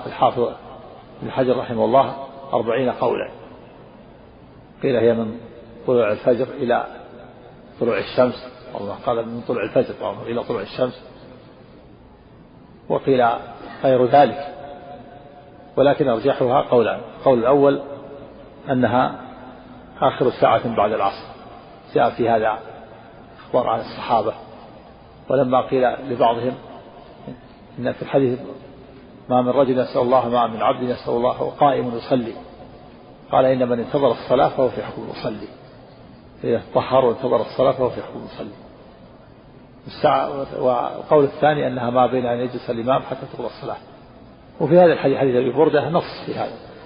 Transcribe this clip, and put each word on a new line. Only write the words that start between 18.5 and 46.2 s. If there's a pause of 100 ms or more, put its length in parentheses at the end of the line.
أنها (840)
آخر
ساعة
بعد
العصر، (720)
جاء
في
هذا (880)
أخبار
عن
الصحابة، (960)
ولما
قيل (260)
لبعضهم (1300)
إن
في
الحديث: (880)
"ما
من
رجل
يسأل
الله،
ما
من
عبد
يسأل
الله
وهو
قائم
يصلي"، (960)
قال:
"إن
من
انتظر
الصلاة
فهو
في
حكم
المصلي". (960)
إذا (120)
طهر
وانتظر
الصلاة
فهو
في
حكم
المصلي. (1300)
الساعة، (160)
والقول
الثاني
أنها
ما
بين
أن
يجلس
الإمام
حتى
تقضى
الصلاة. (800)
وفي
هذا
الحديث،
حديث
أبي
بردة،
نص